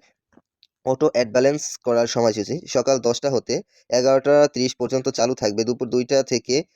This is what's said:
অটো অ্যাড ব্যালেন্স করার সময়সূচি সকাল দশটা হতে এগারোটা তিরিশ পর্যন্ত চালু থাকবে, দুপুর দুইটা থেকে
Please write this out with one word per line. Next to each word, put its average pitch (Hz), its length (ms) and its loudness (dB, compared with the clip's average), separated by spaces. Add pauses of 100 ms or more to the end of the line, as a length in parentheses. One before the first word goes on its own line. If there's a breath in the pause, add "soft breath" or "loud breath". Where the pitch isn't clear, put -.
(840 soft breath)
অটো 131 280 0
অ্যাড 120 160 0
ব্যালেন্স 135 340 0 (140)
করার 117 300 0
সময়সূচি 110 600 -2
সকাল 135 320 0
দশটা 120 320 -2
হতে 131 320 -2 (260 soft breath)
এগারোটা 135 600 4
তিরিশ 127 280 -2
পর্যন্ত 127 320 -2
চালু 127 260 0
থাকবে, 107 300 -2
দুপুর 120 240 -4
দুইটা 123 340 0
থেকে 131 400 -2 (120)